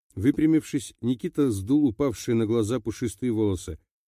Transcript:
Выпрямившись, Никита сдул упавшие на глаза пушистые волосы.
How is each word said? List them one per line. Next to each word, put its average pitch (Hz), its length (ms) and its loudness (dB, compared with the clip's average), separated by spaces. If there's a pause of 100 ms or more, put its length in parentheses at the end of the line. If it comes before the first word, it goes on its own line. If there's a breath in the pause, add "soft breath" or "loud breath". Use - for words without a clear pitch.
(160)
Выпрямившись, 147 880 0
Никита 131 500 0
сдул 113 340 2
упавшие 123 500 0
на 113 100 2
глаза 113 340 0
пушистые 117 540 -4
волосы. 98 440 -2 (300)